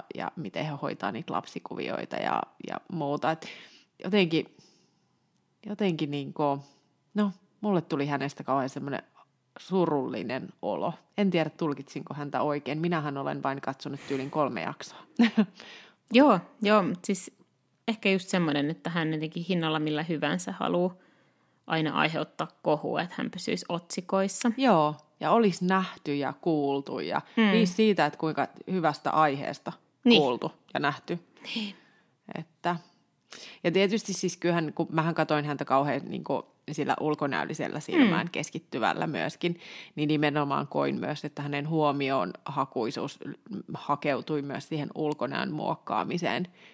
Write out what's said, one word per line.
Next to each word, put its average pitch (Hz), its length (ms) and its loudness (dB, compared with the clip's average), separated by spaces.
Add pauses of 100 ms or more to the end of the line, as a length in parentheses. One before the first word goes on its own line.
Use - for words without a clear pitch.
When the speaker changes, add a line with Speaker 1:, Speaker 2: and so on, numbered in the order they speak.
(160)
Speaker 1:
ja - 200 -6
miten 143 300 -6
he 156 60 -4
hoitaa - 400 -6
niitä 202 220 -8
lapsikuvioita - 840 -6
ja, - 260 0 (260)
ja - 80 -6 (160)
muuta. 147 400 0
Et - 160 -6 (560)
jotenkin, 180 420 4 (1200)
jotenkin 175 460 0
niinku, 143 480 0 (540)
no, 202 180 2 (300)
mulle 196 200 4
tuli 147 260 0
hänestä 143 360 -2
kauhean 135 260 0
semmonen 139 340 -6 (560)
surullinen 131 920 -2 (120)
olo. 98 320 -2 (240)
En 202 140 4
tiedä, 160 180 2
tulkitsinko 147 640 -6
häntä 139 280 -4
oikein. 147 380 -2
Minähän 156 380 0
olen 139 260 -4
vain 139 180 -2
katsonut 139 460 -8
tyylin 135 240 -4
kolme 123 300 -2
jaksoa. - 380 -8 (340)
<laughs> 214 120 4 (680)
Speaker 2:
Joo, 240 260 8 (220)
joo, 208 220 6
mut 165 220 -4
siis - 260 -2 (560)
ehkä 214 220 0
just 190 200 0
semmonen, 147 400 2
että 175 200 -8
hän 160 240 0
jotenkin 156 360 -6
hinnalla 160 300 0
millä 151 240 -2
hyvänsä 160 560 -2
haluu 180 340 0 (760)
aina 160 240 0
aiheuttaa 156 560 0 (140)
kohua, 151 400 0
että 175 160 -8
hän - 140 -4
pysyisi - 380 -4
otsikoissa. 190 880 0
Speaker 1:
Joo, 165 380 6 (240)
ja 156 120 2
olisi 208 340 6
nähty 185 500 0
ja 135 260 -2
kuultu 139 580 0
ja 78 220 -2 (160)
Speaker 2:
Mm. 220 140 6
Speaker 1:
viis 196 240 4
siitä, 202 300 6
että 147 140 -2
kuinka 151 280 0 (240)
hyvästä 156 400 0
aiheesta 147 600 0 (320)
Speaker 2:
Niin. 233 180 8
Speaker 1:
kuultu 123 300 0 (220)
ja 147 60 6
nähty. 147 400 -2 (360)
Speaker 2:
Niin. 208 200 -6 (600)
Speaker 1:
Että, 170 400 -4 (880)
ja - 80 2
tietysti 196 420 2
siis 180 240 -2
kyllähän, 170 380 2
kun 170 160 0
mähän 160 240 2
katoin 151 300 2
häntä 147 200 -4
kauhean 135 400 2
niinku - 400 -4 (260)
sillä 139 280 0
ulkonäöllisellä 147 800 -2
silmään 196 480 4
Speaker 2:
Mm. 180 40 -10
Speaker 1:
keskittyvällä - 760 -2
myöskin, 160 520 -2 (360)
niin 151 120 0
nimenomaan 143 600 2
koin 139 320 0
myös, 147 260 -4
että 143 160 -10
hänen 143 280 -4
huomioon 139 640 0 (120)
hakuisuus 135 760 -4 (540)
hakeutui 147 680 -2
myös 143 260 -8
siihen 147 280 -6
ulkonäön 147 560 -2
muokkaamiseen, 160 960 -2 (260)